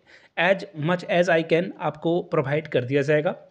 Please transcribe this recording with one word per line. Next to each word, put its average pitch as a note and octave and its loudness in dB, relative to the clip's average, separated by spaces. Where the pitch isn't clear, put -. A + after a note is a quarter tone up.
as F3+ 2
much F3 0
as F3 2
I E3 4
can E3 2
आपको E3 -4
प्रोवाइड D3+ -2
कर B2+ 0
दिया C#3+ 0
जाएगा। D3+ 0